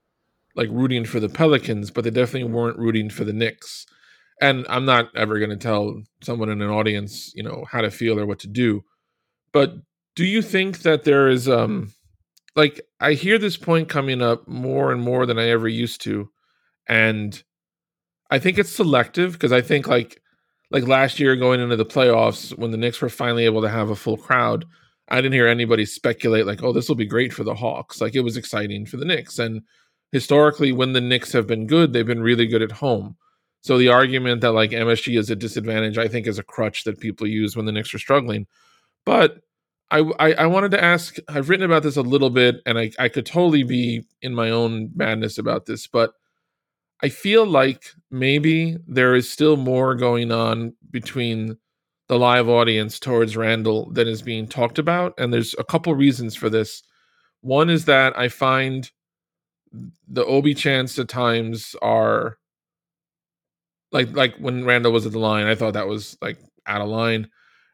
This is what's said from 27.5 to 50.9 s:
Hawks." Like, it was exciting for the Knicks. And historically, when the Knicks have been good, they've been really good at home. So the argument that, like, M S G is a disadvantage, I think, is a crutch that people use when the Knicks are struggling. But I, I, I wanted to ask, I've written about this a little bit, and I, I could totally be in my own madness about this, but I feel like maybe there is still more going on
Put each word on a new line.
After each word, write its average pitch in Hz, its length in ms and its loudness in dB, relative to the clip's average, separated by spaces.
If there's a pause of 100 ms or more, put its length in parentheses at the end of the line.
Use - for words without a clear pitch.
Hawks." 107 480 -8
Like, 113 140 -4
it 131 60 0
was 120 160 -4
exciting 104 500 -8
for - 100 -14
the 131 80 -8
Knicks. 160 320 -6
And 110 240 -6 (500)
historically, 143 600 4
when 127 220 0
the 127 60 2
Knicks 123 340 -2
have 117 120 2
been 110 220 -4
good, 151 260 4
they've 117 140 0
been 117 160 -2
really 117 240 2
good 113 160 2
at 110 100 -4
home. 107 440 -4 (440)
So 131 160 0
the 123 120 6
argument 127 520 4
that, 120 120 2
like, 110 200 2
M 117 160 0
S 113 120 2
G 123 140 -2
is 107 140 0
a 113 60 -2
disadvantage, 110 640 -4
I 113 80 0
think, 110 180 -6
is 107 140 -4
a 101 40 -8
crutch - 420 -6
that 104 140 -6
people 107 280 -6
use 107 280 -2
when 110 120 -6
the 110 40 -4
Knicks 107 220 -6
are 110 60 -8
struggling. 117 480 -2 (580)
But - 360 2 (480)
I, 156 100 2 (200)
I, 156 140 4
I 160 140 2
wanted 190 240 2
to 196 120 2
ask, 170 320 2 (140)
I've 143 180 -4
written 190 180 2
about 165 180 4
this 143 120 -2
a 143 60 0
little 131 280 4
bit, 123 360 4
and 117 120 0
I, 110 220 -2
I 131 80 2
could 120 180 -4
totally 165 380 2
be 123 400 -2 (180)
in 127 140 -8
my 113 140 0
own 113 440 -2
madness 110 440 -4
about 110 280 -4
this, 113 220 -10
but 113 240 0 (880)
I 143 60 0
feel 214 380 2
like 135 480 0 (180)
maybe 151 640 0 (100)
there 127 300 4
is 123 140 2
still 151 260 4
more 131 400 0
going 120 360 0
on 117 420 -2 (180)